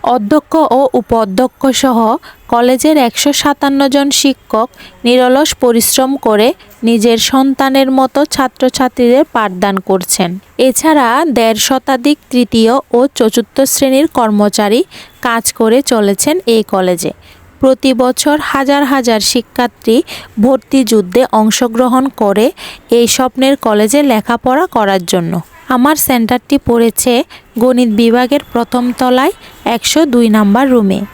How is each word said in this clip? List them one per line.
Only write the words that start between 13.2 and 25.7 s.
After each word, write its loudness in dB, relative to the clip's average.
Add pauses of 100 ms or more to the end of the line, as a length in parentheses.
শ্রেণীর 0
কর্মচারী 0 (380)
কাজ -4
করে 2
চলেছেন 0
এই 0
কলেজে। -2 (480)
প্রতি 2
বছর 0
হাজার 0
হাজার 0
শিক্ষার্থী -2 (380)
ভর্তি 0
যুদ্ধে 0
অংশগ্রহণ 0
করে 0 (380)
এই 2
স্বপ্নের 0
কলেজে 0
লেখাপড়া 0
করার -2
জন্য। -4 (260)
আমার 0